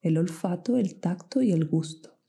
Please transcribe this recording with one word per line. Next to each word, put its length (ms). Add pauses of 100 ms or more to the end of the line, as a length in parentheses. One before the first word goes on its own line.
el 160
olfato, 600
el 240
tacto 420
y 80
el 160
gusto. 640